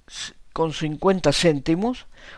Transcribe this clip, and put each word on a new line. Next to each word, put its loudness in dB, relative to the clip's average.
con -2
cincuenta 0
céntimos 0